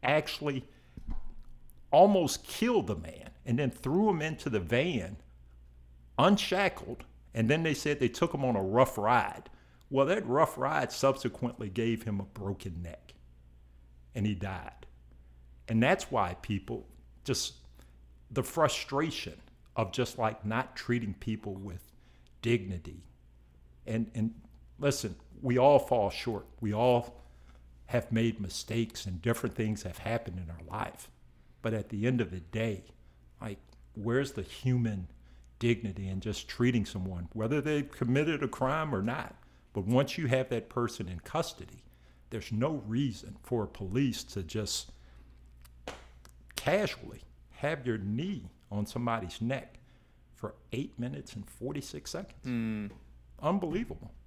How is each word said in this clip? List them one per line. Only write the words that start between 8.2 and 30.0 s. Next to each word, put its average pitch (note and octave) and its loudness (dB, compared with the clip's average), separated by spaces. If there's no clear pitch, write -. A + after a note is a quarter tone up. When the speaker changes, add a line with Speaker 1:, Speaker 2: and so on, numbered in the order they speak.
Speaker 1:
him C#3 -2
on B2 2
a F#2+ 2
rough G#2+ 4
ride. A2 2
Well, C3+ 4
that G3+ 0
rough C#3+ 4
ride C3+ 0
subsequently B2+ 0
gave A2+ 0
him G#2 -4
a G2 -4
broken G2 -8
neck, - -14
and G#2 0
he G#2+ 2
died. F#2+ -8
And A2+ 4
that's F3 2
why F#2+ 0
people G#2+ -4
just, - -2
the B2 -2
frustration - 0
of A2 0
just, - -2
like, A2 0
not A2+ -2
treating A2+ 0
people G#2 -6
with F#2+ -12
dignity. G2 -2
And, A2+ -2
and A2 0
listen, C3+ 0
we B2 4
all C#3 10
fall A2 2
short. G#2+ -4
We G#2 0
all A#2+ 4
have - 0
made A2+ 2
mistakes A2 -4
and F2+ -6
different A#2 0
things G#2+ 0
have F2 -8
happened G#2 -4